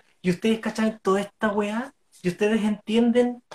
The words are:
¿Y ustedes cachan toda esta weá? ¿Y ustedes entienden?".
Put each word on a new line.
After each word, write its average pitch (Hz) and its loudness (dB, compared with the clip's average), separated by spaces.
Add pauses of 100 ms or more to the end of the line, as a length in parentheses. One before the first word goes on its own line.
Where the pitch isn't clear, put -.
(220)
¿Y 185 0
ustedes 220 -2
cachan 220 -2
toda 196 2
esta 208 -4
weá? 214 -4 (300)
¿Y 185 -2
ustedes 208 0
entienden?". 233 0 (120)